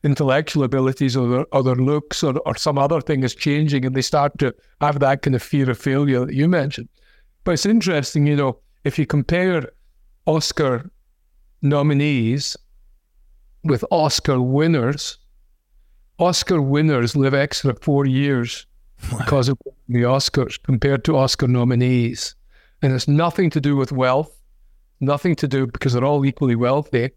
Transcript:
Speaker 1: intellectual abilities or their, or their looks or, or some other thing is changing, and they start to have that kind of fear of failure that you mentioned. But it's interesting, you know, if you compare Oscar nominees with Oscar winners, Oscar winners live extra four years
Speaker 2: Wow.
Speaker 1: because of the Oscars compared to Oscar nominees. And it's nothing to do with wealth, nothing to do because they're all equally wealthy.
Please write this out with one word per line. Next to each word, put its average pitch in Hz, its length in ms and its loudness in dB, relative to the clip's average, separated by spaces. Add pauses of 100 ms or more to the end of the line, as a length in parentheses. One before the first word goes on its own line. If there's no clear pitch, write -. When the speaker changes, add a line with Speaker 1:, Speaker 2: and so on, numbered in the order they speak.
Speaker 1:
intellectual 143 600 0
abilities 131 540 0
or 127 100 0
their, 123 240 0
or 139 100 2
their 131 140 2
looks 147 480 0
or, 139 160 0
or - 160 -4
some 147 220 -2
other 143 240 2
thing 143 200 -2
is 123 140 -2
changing, 143 500 0
and 131 100 -2
they 135 60 0
start 143 380 0
to 131 160 0 (240)
have 143 220 0
that 139 200 2
kind 131 140 0
of 117 80 -4
fear 139 260 0
of 120 80 -2
failure 135 480 0
that 151 80 -8
you 143 140 2
mentioned. 147 400 -2 (560)
But 185 80 -2
it's 160 140 -2
interesting, 165 600 0
you 147 100 2
know, 135 220 -2 (260)
if 143 120 -2
you 151 80 0
compare 170 640 -2 (560)
Oscar 151 640 -2 (720)
nominees 143 960 0 (1080)
with 143 260 0
Oscar - 500 0
winners, 139 760 0 (1000)
Oscar 175 440 0
winners 139 560 2
live 135 160 2
extra 139 420 -2
four 143 300 0
years 131 600 -2 (480)
Speaker 2:
Wow. 110 60 -8
Speaker 1:
because 131 280 0
of 135 100 -2 (300)
the 120 140 0
Oscars 127 600 -2
compared 131 440 0
to 160 100 2
Oscar 135 320 0
nominees. 123 880 0 (460)
And 135 100 2
it's 127 160 -2
nothing 165 440 2
to 156 100 -2
do 143 160 0
with 135 160 -2
wealth, 131 360 0 (680)
nothing 143 380 0
to 156 100 -2
do 135 200 0
because 120 260 -2
they're 120 100 2
all 143 220 2
equally 131 320 0
wealthy. 127 600 0